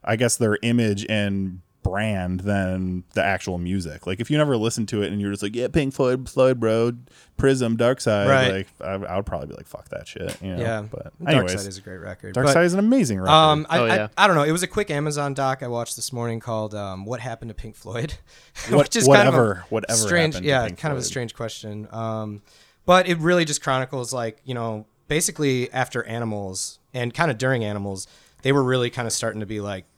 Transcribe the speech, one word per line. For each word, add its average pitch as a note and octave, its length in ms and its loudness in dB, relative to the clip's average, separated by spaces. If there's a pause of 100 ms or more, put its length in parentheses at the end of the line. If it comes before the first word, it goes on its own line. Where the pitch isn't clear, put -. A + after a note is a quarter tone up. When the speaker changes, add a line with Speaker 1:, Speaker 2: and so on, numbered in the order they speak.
Speaker 1:
I A2+ 140 0
guess, A#2+ 180 2
their G#2+ 260 2
image A2+ 480 2
and G2 520 -2 (220)
brand F#2 580 -2
than F#2 720 -2
the G#2 100 0
actual F#2+ 340 -2
music. F2 480 -6
Like, F#2 140 -4
if A#2 100 -6
you D3 80 2
never D3 200 2
listen A2+ 300 0
to G#2+ 160 -2
it E2 80 -2
and G2+ 100 -4
you're G2+ 100 -2
just G2+ 100 -6
like, G#2 140 -4
"Yeah, A#2+ 140 -2
Pink C#3 240 0
Floyd, B2+ 340 0
Floyd, C3 320 4
bro, A2+ 320 2 (460)
Prism, B2+ 400 2
Dark A#2+ 240 2
Side," G#2 280 2
Speaker 2:
Right. C3 220 4
Speaker 1:
like, F#2+ 160 -4 (140)
I, F#2+ 120 -6 (120)
I F2+ 100 -8
would A#2+ 100 -2
probably D2+ 220 -6
be - 60 -14
like, - 140 -18
"Fuck - 220 -18
that - 160 -12
shit," - 360 -8
you F#2+ 140 -8
know? A#2+ 60 -4
Speaker 2:
Yeah. A2+ 200 -4
Speaker 1:
But - 320 -12 (100)
Speaker 2:
Dark D#3 120 2
Speaker 1:
anyways, F#2+ 260 2
Speaker 2:
Side G2 80 -10
is F#2+ 80 -14
a G2 40 -18
great F#2 200 -16
record. F#2+ 320 -12
Speaker 1:
Dark C3 140 2
Speaker 2:
But, C#3 60 6
Speaker 1:
Side E3+ 120 6
is F3 80 0
an G3 60 2
amazing G#3 400 2
record. F#3 120 2
Speaker 2:
um, D#3 380 6
I, E3 100 2
Speaker 3:
Oh, A#2+ 60 4
Speaker 2:
I, A2+ 100 4
Speaker 3:
yeah. G#2+ 120 0 (100)
Speaker 2:
I G3+ 100 6
don't F3+ 80 4
know. D3 80 4
It D#3 80 2
was F3 120 0
a F3+ 40 -4
quick G3+ 240 -4
Amazon D3 420 -2
doc C3 300 -2
I B2 60 -8
watched A#2 260 -4
this - 160 -8
morning A#2 300 -4
called, G#2+ 340 -6
um, G2 300 -8
What A#2 160 -8
Happened A#2 280 -10
to G#2+ 60 -14
Pink A2 220 -12
Floyd, A#2 380 -8 (260)
<laughs> - 280 -14
Speaker 1:
What-, D3 100 6
Speaker 2:
which - 180 2
is B2+ 100 6
kind C#3 220 10
of C3 40 4
a - 40 4
Speaker 1:
whatever, G#2 320 2
whatever A2+ 280 -2
Speaker 2:
strange, D#3 360 2
Speaker 1:
happened F#2 100 -6
to - 60 0
Speaker 2:
yeah, B2+ 160 2
Speaker 1:
Pink F2+ 140 -8
Speaker 2:
kind D#3 120 -4
of C3+ 60 -2
a B2 40 -6
Speaker 1:
Floyd? A2+ 60 -6
Speaker 2:
strange A#2+ 280 -6
question. G#2+ 560 -10
Um, A2 500 -6 (440)
but F3+ 220 6
it F3 120 2
really E3+ 260 4
just D3+ 180 -4
chronicles, C3 500 -2
like, A#2 300 -6
you C3 100 -8
know, A2+ 320 -6 (220)
basically C#3+ 640 0
after B2+ 320 -4
Animals G#2+ 760 -6 (140)
and A#2+ 200 -4
kinda D#3+ 200 0
during B2+ 300 0
Animals, G2+ 440 -6 (340)
they C3 100 2
were C#3+ 120 4
really B2+ 260 2
kinda A#2 220 -6
starting G#2+ 280 -4
to G#2 60 -6
be G#2 160 -8
like G2+ 240 -8 (120)